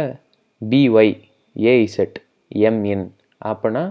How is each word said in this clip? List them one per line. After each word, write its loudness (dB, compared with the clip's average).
பி 2
ஒய், 4
ஏ 2
இசட், -4
எம் 0
என். -4
அப்பனா -4